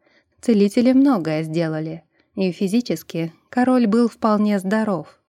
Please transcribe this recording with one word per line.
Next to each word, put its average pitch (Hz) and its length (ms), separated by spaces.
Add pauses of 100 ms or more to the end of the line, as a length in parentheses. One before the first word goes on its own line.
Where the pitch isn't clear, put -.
(400)
Целители 233 520
многое 190 500
сделали, 156 640 (300)
и 185 180
физически 175 800 (160)
король 247 380
был 226 220
вполне 208 500
здоров. 190 600 (140)